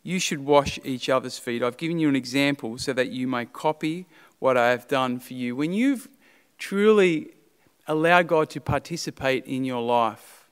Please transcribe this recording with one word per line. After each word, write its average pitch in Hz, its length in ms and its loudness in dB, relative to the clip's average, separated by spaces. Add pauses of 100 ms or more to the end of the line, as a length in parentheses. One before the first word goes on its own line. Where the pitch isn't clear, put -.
you 180 160 -4
should 170 220 -4
wash 139 440 4
each 131 260 -6
other's 127 280 0
feet. 120 240 -4
I've 123 160 -2
given 165 220 -4
you 151 100 2
an 135 60 4
example 127 640 -2
so 135 140 -4
that 123 160 -2
you 127 180 -6
may 120 180 -4
copy 156 600 -6 (320)
what 127 180 2
I 120 140 4
have 117 160 -2
done 131 320 0
for 127 160 -16
you." 123 200 -6
When 151 180 -4
you've 247 340 -2 (500)
truly 196 800 2 (520)
allowed 165 400 4
God 156 220 2
to 147 100 -10
participate 135 880 -2
in 131 180 -4
your 123 200 -4
life 117 680 -2